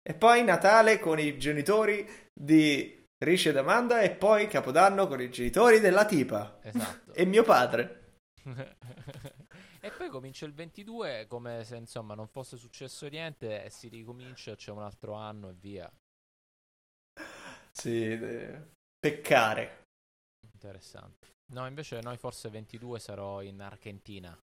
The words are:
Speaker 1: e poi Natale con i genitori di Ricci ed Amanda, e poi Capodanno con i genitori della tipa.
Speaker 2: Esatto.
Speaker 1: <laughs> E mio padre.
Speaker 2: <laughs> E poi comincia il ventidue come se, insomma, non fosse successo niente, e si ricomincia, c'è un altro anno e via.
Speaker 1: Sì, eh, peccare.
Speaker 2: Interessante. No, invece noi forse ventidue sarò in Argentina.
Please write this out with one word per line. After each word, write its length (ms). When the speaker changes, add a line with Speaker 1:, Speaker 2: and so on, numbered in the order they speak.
Speaker 1:
e 140
poi 300
Natale 560
con 180
i 200
genitori 720
di 720
Ricci 300
ed 80
Amanda, 440
e 120
poi 340
Capodanno 640
con 120
i 80
genitori 520
della 240
tipa. 580
Speaker 2:
Esatto. 520
Speaker 1:
<laughs> 40
E 60
mio 180
padre. 560
Speaker 2:
<laughs> 340
E 100
poi 180
comincia 340
il 80
ventidue 760
come 380
se, 120
insomma, 380
non 140
fosse 300
successo 500
niente, 560
e 60
si 180
ricomincia, 680
c'è 180
un 100
altro 320
anno 340
e 60
via. 360
Speaker 1:
Sì, 400
eh, 500
peccare. 840
Speaker 2:
Interessante. 760
No, 120
invece 360
noi 160
forse 320
ventidue 500
sarò 400
in 220
Argentina. 760